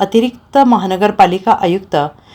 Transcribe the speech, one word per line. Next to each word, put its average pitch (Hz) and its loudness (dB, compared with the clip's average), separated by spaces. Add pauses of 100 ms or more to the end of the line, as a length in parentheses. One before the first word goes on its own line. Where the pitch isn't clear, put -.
अतिरिक्त 226 -2
महानगरपालिका 196 0
आयुक्त 185 -4 (380)